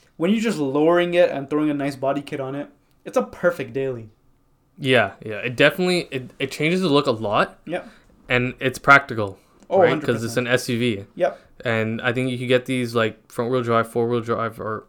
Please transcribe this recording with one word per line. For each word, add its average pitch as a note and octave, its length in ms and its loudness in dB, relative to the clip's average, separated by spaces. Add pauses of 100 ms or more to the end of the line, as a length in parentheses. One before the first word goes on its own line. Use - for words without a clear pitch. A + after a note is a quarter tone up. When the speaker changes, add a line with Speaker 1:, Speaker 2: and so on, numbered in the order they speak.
(160)
Speaker 1:
when E3+ 160 0
you're A3+ 80 2
just G#3 180 -2
lowering D#3+ 560 2
it F3 160 4
and - 180 -6
throwing D3+ 220 0
a D3 40 -2
nice C#3 200 -4
body C3+ 280 -2
kit C#3+ 180 -8
on C3 160 -8
it, C#3+ 140 -10 (340)
it's - 120 -8
a B3+ 60 2
perfect E3+ 500 -4
daily. B2 380 -6 (680)
Speaker 2:
Yeah, B2 360 2 (120)
yeah. G#2+ 120 -8
It A#2 200 -6
definitely, F3 540 2
it, B2+ 200 -8 (100)
it C3+ 100 -4
changes E3+ 300 -2
the F#3 80 0
look C#3+ 180 4
a C3+ 60 0
lot. A2 540 -2
Speaker 1:
Yep. D#3+ 220 -8 (400)
Speaker 2:
And B2 300 0
it's C3 200 -2
practical, A2+ 600 4 (320)
Speaker 1:
Oh, F#3 100 4
Speaker 2:
right? E3 100 6 (120)
'Cause A#2 220 -2
it's A2 100 -6
Speaker 1:
hundred B2 120 -2
percent. - 20 -4
Speaker 2:
an B2 60 4
S B2 140 -2
U A#2+ 100 0
V. A2 260 -2 (100)
Speaker 1:
Yep. E3+ 260 -2 (240)
Speaker 2:
And A2 380 -2
I B2 100 0
think B2+ 180 -2
you B2 80 -6
could B2 100 -6
get B2 180 4
these, B2 280 -2
like, A2 360 -2
front-wheel B2 320 -2
drive, A2+ 260 2
four-wheel A#2 340 0
drive, A2+ 360 -4
or G#2+ 300 -8